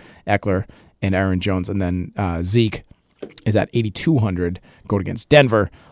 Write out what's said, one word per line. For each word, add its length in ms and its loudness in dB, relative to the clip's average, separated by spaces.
Eckler, 380 0
and 120 2
Aaron 260 2
Jones, 280 -2
and 140 -2
then, 340 -4
uh, 260 -4
Zeke 420 0
is 120 2
at 180 0
eighty-two 440 0
hundred 420 -2
going 140 0
against 280 -6
Denver. 420 4